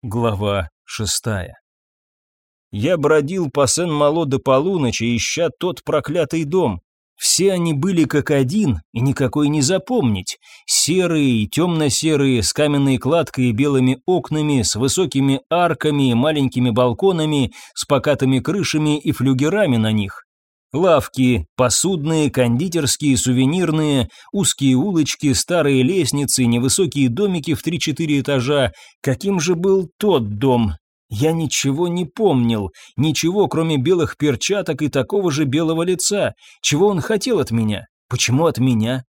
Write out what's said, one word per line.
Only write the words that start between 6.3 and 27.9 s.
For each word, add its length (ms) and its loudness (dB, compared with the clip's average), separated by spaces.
дом. 380 0
Все 380 0
они 200 0
были 300 2
как 300 0
один, 480 2
и 80 -4
никакой 480 0
не 140 0
запомнить. 760 -2
Серые 760 0
и 60 -4
тёмно-серые, 920 0
с 100 -2
каменной 460 2
кладкой 520 0
и 20 -2
белыми 520 2
окнами, 580 0
с 120 -2
высокими 760 0
арками 640 0
и 40 2
маленькими 560 0
балконами, 840 0
с 120 -8
покатыми 560 0
крышами 580 -2
и 140 -2
флюгерами 640 0
на 160 2
них. 320 -4
Лавки, 840 2
посудные, 760 0
кондитерские, 880 0
сувенирные, 880 0
узкие 440 0
улочки, 580 0
старые 480 0
лестницы, 640 0
невысокие 640 2
домики 420 -2
в 100 -4
три-четыре 580 -2